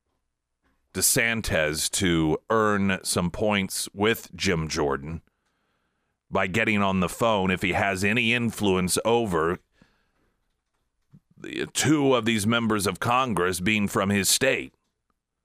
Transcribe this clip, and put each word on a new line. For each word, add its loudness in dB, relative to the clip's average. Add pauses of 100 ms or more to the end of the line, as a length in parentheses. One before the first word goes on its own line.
(920)
DeSantis 0
to 2 (140)
earn 2
some -2
points -2
with -2
Jim -2
Jordan -4 (1080)
by -2
getting 0
on 0
the 0
phone, 0
if -4
he 0
has -2
any 0
influence 0
over 0 (1800)
the -4
two 4
of 4
these 2
members 2
of -2
Congress 0
being 0
from 0
his 0
state. 0 (720)